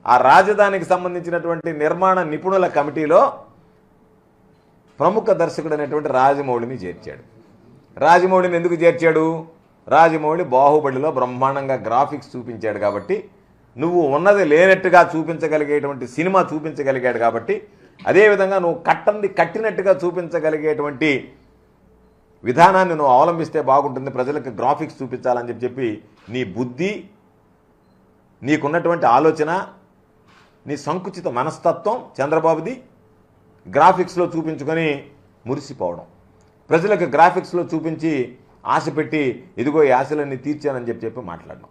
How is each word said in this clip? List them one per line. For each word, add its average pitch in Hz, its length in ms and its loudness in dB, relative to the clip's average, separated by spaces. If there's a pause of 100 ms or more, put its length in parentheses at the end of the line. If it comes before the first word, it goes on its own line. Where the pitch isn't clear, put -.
ఆ 120 100 6
రాజధానికి 190 680 4
సంబంధించినటువంటి 170 880 -4
నిర్మాణ 175 500 0
నిపుణుల 175 440 0
కమిటీలో 151 680 2 (1700)
ప్రముఖ 208 240 0
దర్శకుడు 165 500 -2
అనేటువంటి 147 360 -4
రాజమౌళిని 131 680 0
చేర్చాడు. 87 440 -14 (800)
రాజమౌళిని 180 560 4
ఎందుకు 170 180 0
చేర్చాడు? 165 720 2 (420)
రాజమౌళి 160 560 2
బాహుబలిలో 139 680 2
బ్రహ్మాండంగా 135 640 -2
గ్రాఫిక్స్ 127 600 -2
చూపించాడు 110 440 -8
కాబట్టి, 101 500 -4 (480)
నువ్వు 170 240 0
ఉన్నది 170 440 2
లేనట్టుగా 180 720 6
చూపించగలిగేటువంటి 147 920 -4
సినిమా 175 460 0
చూపించగలిగాడు 135 640 -2
కాబట్టి, 117 500 -2 (400)
అదేవిధంగా 196 520 4
నువ్వు 170 280 -2
కట్టంది 208 400 0
కట్టినట్టుగా 190 800 -2
చూపించగలిగేటువంటి 151 1300 -2 (1120)
విధానాన్ని 175 520 4
నువ్వు 143 180 4
అవలంబిస్తే 156 480 2
బాగుంటుంది, 135 480 0
ప్రజలకు 127 400 -6
గ్రాఫిక్స్ 139 540 -4
చూపించాలని 120 460 -4
చెప్పి, 110 140 -8
చెప్పి 120 400 -6 (260)
నీ 127 140 -6
బుద్ధి, 123 600 -6 (1400)
నీకున్నటువంటి 160 640 -2
ఆలోచన, 156 600 2 (1040)
నీ 139 100 -8
సంకుచిత 180 500 -8
మనస్తత్వం 160 760 -2 (200)
చంద్రబాబుది 160 600 -2 (840)
గ్రాఫిక్స్లో 170 560 2 (120)
చూపించుకొని 156 680 -4 (420)
మురిసిపోవడం, 110 540 -8 (680)
ప్రజలకు 175 340 0
గ్రాఫిక్స్లో 175 600 2
చూపించి 156 720 -6 (300)
ఆశ 151 320 -2
పెట్టి, 147 480 -4 (120)
"ఇదిగో 147 260 2
ఈ 139 60 4
ఆశలన్నీ 135 460 0
తీర్చానని" 135 540 -6
చెప్పి, 117 160 -8
చెప్పి 120 160 -10
మాట్లాడడం. 82 500 -16